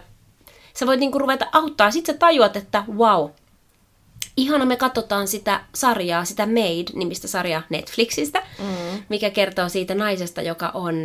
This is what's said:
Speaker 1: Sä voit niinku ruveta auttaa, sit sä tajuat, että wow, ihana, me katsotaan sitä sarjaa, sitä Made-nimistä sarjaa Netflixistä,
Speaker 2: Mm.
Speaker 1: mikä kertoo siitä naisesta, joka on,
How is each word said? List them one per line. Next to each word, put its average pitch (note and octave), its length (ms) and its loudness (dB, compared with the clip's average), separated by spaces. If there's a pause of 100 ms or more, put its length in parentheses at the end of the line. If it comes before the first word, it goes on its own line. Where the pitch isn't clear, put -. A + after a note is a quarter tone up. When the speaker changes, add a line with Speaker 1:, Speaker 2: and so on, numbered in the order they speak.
(720)
Speaker 1:
Sä - 120 -4
voit C4 140 4
niinku C#4 200 2
ruveta C4+ 320 0
auttaa, D4 400 4
sit E4 140 -2
sä D#4 80 0
tajuat, D4 440 6
että G3+ 260 -2 (140)
wow, G3+ 320 4 (1080)
ihana, C4+ 280 2
me B3 100 2
katsotaan A3+ 520 -2
sitä G3 340 -2 (140)
sarjaa, F3 500 0
sitä G#3 200 -2
Made-nimistä F3+ 840 -2
sarjaa F3 420 -2
Netflixistä, C#4+ 720 -2 (160)
Speaker 2:
Mm. G3+ 60 -6 (440)
Speaker 1:
mikä G#3 200 0
kertoo F#3+ 400 0
siitä F#3 260 -4
naisesta, G3 460 -4
joka E3 320 -4
on, F3 320 -4